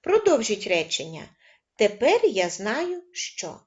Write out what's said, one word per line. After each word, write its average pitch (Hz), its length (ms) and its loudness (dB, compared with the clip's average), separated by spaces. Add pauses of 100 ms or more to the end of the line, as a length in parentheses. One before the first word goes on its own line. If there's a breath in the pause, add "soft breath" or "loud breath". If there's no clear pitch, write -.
Продовжіть 294 640 2
речення. 160 600 -4 (480 soft breath)
Тепер 226 480 2
я 190 240 2
знаю, 311 540 -4 (100)
що. - 540 -10